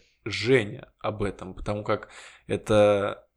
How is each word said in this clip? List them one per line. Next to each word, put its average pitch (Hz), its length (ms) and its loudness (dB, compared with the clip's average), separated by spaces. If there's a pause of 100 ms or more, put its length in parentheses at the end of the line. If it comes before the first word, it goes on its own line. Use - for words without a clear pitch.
(240)
Женя 104 760 0
об 107 240 -6
этом, 92 300 -8
потому 104 300 -6
как 107 260 -4 (380)
это, 104 880 2